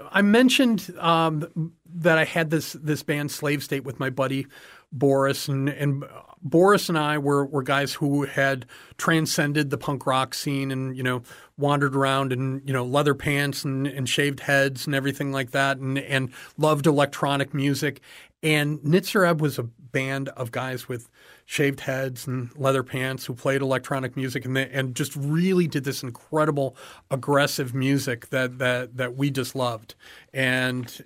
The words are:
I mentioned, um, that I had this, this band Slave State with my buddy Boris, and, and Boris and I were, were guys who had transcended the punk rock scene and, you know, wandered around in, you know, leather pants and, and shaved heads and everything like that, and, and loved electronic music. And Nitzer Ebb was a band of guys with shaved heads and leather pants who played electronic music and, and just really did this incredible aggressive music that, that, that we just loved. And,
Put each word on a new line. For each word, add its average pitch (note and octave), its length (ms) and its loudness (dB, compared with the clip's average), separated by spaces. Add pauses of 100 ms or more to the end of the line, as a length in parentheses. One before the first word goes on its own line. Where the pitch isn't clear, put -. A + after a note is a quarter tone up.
(120)
I G3 100 4
mentioned, A#3 800 4
um, E3 760 0 (220)
that E3 240 4
I D#3 60 4
had D#3+ 260 -2
this, D#3 220 -2
this D3+ 280 -4
band D3 300 -4
Slave D3 320 -2
State C#3 200 -4
with B2 160 -10
my C3+ 120 -2
buddy C3+ 340 -2 (460)
Boris, C3+ 580 2
and, C3+ 180 0
and C#3+ 380 -2 (360)
Boris F#3 460 6
and E3+ 100 2
I D3+ 200 2
were, C#3+ 280 2
were C#3 180 -2
guys C#3 300 0
who C#3+ 300 0
had C3+ 440 0 (300)
transcended D3+ 720 0
the C3+ 80 -2
punk C3+ 280 -4
rock C3 280 0
scene C3+ 380 -4
and, C3 240 -4
you C3 80 -6
know, B2+ 200 -2 (340)
wandered C#3+ 380 2
around C3+ 360 2
in, C3 320 -2
you C3+ 80 -4
know, B2+ 140 0
leather C#3+ 300 2
pants C#3+ 500 -2
and, C3+ 220 -2
and C3+ 200 -6
shaved C#3+ 320 0
heads C#3 460 2
and C#3+ 100 -2
everything C3+ 380 -2
like C3+ 180 -4
that, C#3 260 0
and, C3+ 200 -2
and C3+ 340 -2 (260)
loved D3+ 300 2
electronic C#3+ 680 2
music. C#3 460 0 (440)
And D3+ 360 0
Nitzer F#3 480 4
Ebb D#3+ 140 2
was C#3+ 180 0
a B2 40 -2
band C3+ 680 -6
of A#2+ 220 -8
guys B2+ 360 -6
with A#2+ 220 -10 (360)
shaved C#3 340 0
heads C3 480 -4
and B2+ 280 -6
leather C3+ 280 2
pants C3 420 -6
who C3 80 -6
played C3+ 280 -2
electronic C3 560 -2
music C3 280 -4
and, B2+ 120 -2
and C3 360 -2
just C#3+ 220 -6
really E3+ 500 2
did C#3 200 -4
this C#3 180 -6
incredible C#3+ 720 -2 (340)
aggressive C#3 640 0
music C3 560 -2
that, B2+ 300 -4
that, B2 380 -2
that B2 180 -4
we C#3 160 0
just C3+ 240 -4
loved. A#2+ 400 -4 (380)
And, B2+ 720 -2